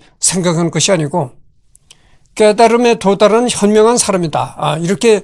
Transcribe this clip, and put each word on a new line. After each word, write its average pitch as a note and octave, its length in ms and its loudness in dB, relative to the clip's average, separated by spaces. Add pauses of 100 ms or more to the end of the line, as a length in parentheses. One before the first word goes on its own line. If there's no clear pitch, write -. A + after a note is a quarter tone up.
(180)
생각한 E3+ 520 -2
것이 E3+ 220 -2
아니고 D#3 380 -2 (1040)
깨달음에 A3+ 600 2
도달한 G#3 540 0
현명한 G#3+ 500 2
사람이다. D#3+ 580 -4
아, D3+ 220 -4
이렇게 G3 460 0